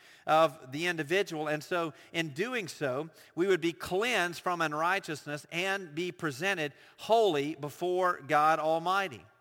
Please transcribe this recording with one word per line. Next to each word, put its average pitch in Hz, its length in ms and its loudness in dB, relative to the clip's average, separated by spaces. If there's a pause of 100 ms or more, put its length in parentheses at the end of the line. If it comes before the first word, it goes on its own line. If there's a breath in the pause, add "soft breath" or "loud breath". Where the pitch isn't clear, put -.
(280 loud breath)
of 156 280 4 (160)
the 151 140 -4
individual. 165 600 -2
And 151 160 -2
so 170 280 -2 (200 loud breath)
in 165 180 -2
doing 202 380 -4
so, 143 420 -4 (240 loud breath)
we 175 140 0
would 185 120 4
be 165 140 0
cleansed 185 680 0
from 175 220 0
unrighteousness 156 880 -2
and 185 440 -4
be 175 160 -4
presented 156 640 -4 (240 loud breath)
holy 165 640 2
before 180 680 0
God 151 320 4
Almighty. 165 680 0 (160)